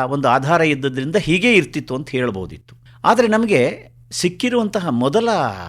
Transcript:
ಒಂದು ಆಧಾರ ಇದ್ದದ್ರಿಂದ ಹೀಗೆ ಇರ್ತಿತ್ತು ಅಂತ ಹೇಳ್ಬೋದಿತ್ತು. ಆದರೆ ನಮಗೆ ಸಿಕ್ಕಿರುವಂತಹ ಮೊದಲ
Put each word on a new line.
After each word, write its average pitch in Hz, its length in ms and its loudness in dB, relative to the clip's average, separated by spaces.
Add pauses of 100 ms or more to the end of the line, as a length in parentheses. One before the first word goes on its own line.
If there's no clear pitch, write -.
ಒಂದು 139 180 -2
ಆಧಾರ 135 340 2
ಇದ್ದದ್ರಿಂದ 139 540 -2
ಹೀಗೆ 180 380 2
ಇರ್ತಿತ್ತು 147 420 0
ಅಂತ 139 140 -8
ಹೇಳ್ಬೋದಿತ್ತು. 95 640 -6 (300)
ಆದರೆ 220 240 4
ನಮಗೆ 214 320 2 (520)
ಸಿಕ್ಕಿರುವಂತಹ 208 760 -2
ಮೊದಲ 135 400 0 (400)